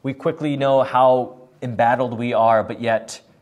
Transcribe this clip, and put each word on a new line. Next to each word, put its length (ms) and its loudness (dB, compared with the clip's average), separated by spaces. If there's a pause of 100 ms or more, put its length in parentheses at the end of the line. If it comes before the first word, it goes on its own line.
we 120 -6
quickly 420 -4
know 260 2
how 680 0 (140)
embattled 560 0
we 140 -4
are, 320 4
but 160 -10
yet 400 -4 (220)